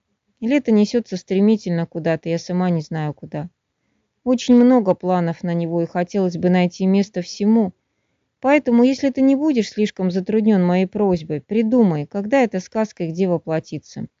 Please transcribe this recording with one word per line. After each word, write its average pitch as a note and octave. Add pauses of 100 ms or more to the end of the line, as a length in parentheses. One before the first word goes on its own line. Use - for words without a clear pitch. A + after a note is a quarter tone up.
(400)
Лето C4
несется G#3
стремительно F#3+
куда-то, E3
я E3
сама F3+
не E3
знаю D#3
куда. D3+ (720)
Очень B3
много A#3+
планов F3
на F3
него, E3+
и E3+
хотелось F3+
бы F3
найти F3+
место F#3+
всему. G#3 (680)
Поэтому, B3+
если C4+
ты C4
не C4+
будешь C4+
слишком G3
затруднен G#3
моей F3+
просьбой, F3+
придумай, A3
когда G#3+
эта G3+
сказка G#3+
и D#3+
где F3
воплотится. D#3+ (140)